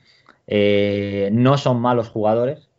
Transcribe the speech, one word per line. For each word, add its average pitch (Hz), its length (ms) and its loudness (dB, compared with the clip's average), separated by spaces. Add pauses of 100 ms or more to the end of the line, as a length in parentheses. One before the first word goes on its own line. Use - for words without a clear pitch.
(480)
Eh, 101 840 0
no 127 260 4
son 127 220 0
malos 120 300 -2
jugadores, 117 580 -2 (120)